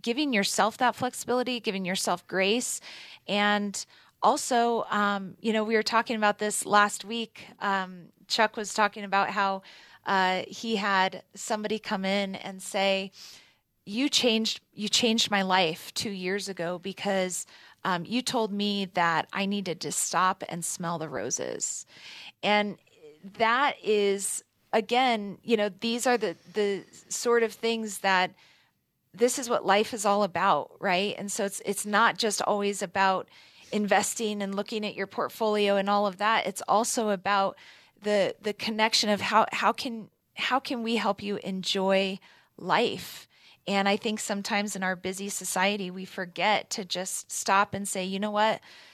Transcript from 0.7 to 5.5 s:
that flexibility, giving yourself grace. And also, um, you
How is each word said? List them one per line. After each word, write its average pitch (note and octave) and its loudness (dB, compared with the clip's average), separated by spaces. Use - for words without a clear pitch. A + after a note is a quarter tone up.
that A#3+ 2
flexibility, B3 -2
giving F#3+ -4
yourself F3+ -2
grace. G3+ 0
And G#3 0
also, A#3 2
um, G3+ -2
you A3 0